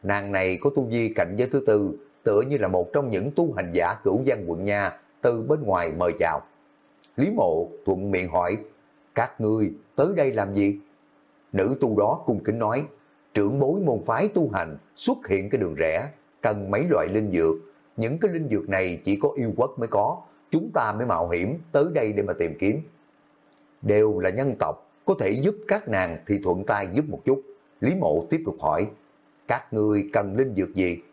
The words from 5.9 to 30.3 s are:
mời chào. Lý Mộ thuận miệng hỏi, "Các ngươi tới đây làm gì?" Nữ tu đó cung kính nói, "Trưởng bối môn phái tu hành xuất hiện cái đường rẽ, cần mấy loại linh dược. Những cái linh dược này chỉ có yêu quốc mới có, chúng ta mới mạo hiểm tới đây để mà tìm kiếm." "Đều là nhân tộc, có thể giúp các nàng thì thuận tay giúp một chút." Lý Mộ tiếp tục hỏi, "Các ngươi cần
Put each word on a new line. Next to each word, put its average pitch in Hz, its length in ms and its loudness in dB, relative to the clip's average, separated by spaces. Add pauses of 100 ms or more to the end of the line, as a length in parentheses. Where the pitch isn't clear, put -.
mời 87 200 2
chào. 80 240 0 (760)
Lý 156 140 0
Mộ 87 380 0 (180)
thuận 98 240 0
miệng 92 180 0
hỏi, 90 280 0 (580)
"Các - 260 -2
ngươi 107 320 0 (240)
tới 139 100 4 (100)
đây 139 160 2
làm 98 220 -2
gì?" 101 240 2 (760)
Nữ 98 280 2
tu 110 180 2
đó 110 280 2
cung 104 180 -2
kính 113 140 -2
nói, 117 260 0 (500)
"Trưởng 107 240 2
bối 143 220 2
môn 131 260 0
phái 131 220 0
tu 170 240 0
hành 82 260 -4 (180)
xuất 254 220 0 (100)
hiện 98 220 0
cái 127 100 2
đường 87 140 -2
rẽ, 80 340 0 (340)
cần 104 280 -2
mấy 107 200 0
loại 85 180 2
linh 104 220 0
dược. 82 240 4 (420)
Những 113 220 -2
cái 190 140 2
linh 160 160 -2
dược 107 200 -2
này 92 360 0
chỉ 98 120 2
có 143 200 2
yêu 117 200 -2
quốc - 220 0
mới 117 100 -2
có, 110 340 0 (280)
chúng 170 240 0
ta 110 180 2
mới 113 140 -2
mạo 87 220 0
hiểm 92 300 -2 (140)
tới 143 200 4
đây 117 200 0
để 101 100 0
mà 98 100 -2
tìm 82 260 -2
kiếm." 117 240 2 (1000)
"Đều 104 360 4
là 92 120 0
nhân 127 280 0
tộc, - 320 -4 (140)
có 196 160 4
thể 98 100 2
giúp 139 240 0 (140)
các 208 200 0
nàng 92 380 0
thì 101 180 2
thuận 92 200 0
tay 101 280 -2
giúp 139 160 2
một - 160 -8
chút." 135 180 2 (380)
Lý 139 140 2
Mộ 82 360 0
tiếp 160 160 0
tục 101 140 -6
hỏi, 78 260 0 (640)
"Các - 240 -4
ngươi 104 400 2
cần 101 240 0